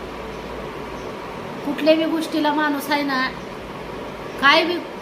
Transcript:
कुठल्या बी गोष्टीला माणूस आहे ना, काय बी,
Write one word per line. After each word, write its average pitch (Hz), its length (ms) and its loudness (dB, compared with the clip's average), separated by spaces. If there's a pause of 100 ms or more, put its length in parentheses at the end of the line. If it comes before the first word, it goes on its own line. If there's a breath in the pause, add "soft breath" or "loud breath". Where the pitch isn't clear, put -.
(1700)
कुठल्या 294 300 4
बी 320 100 4
गोष्टीला 311 480 2
माणूस 294 360 0
आहे 294 140 2
ना, 262 240 2 (1120)
काय 302 220 8
बी, 339 100 2 (280)